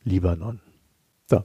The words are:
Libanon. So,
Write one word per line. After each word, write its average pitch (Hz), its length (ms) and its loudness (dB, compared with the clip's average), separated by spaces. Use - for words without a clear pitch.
Libanon. 90 560 -2
So, 104 140 4